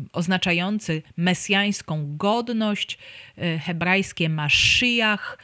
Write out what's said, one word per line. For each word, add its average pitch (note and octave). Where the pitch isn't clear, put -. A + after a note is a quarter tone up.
oznaczający F3+
mesjańską F3
godność, A3
y, E3
hebrajskie F3
Maszyach, G#3